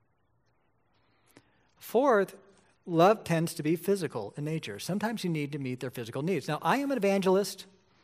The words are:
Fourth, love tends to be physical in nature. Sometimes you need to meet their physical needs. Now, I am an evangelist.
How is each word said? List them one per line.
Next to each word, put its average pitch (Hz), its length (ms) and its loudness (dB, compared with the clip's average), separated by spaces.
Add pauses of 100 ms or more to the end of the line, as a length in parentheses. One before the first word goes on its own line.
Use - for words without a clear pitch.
(1800)
Fourth, 220 580 2 (500)
love 180 380 6
tends 165 320 0
to 151 80 -8
be 160 120 2
physical 165 640 -4
in 147 80 -6
nature. 151 320 -6
Sometimes 208 460 -4
you 180 80 -2
need 143 220 -4
to 147 60 -6
meet 127 200 -6
their 135 100 -6
physical 120 320 -8
needs. 160 260 -2
Now, 156 140 -2
I 185 160 2
am 277 140 -2
an 262 60 0
evangelist. 196 680 2 (380)